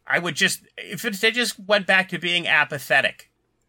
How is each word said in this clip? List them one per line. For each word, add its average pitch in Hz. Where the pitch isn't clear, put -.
I 139
would 170
just, 185
if -
it, 208
they 226
just 233
went 202
back 190
to 175
being 175
apathetic 143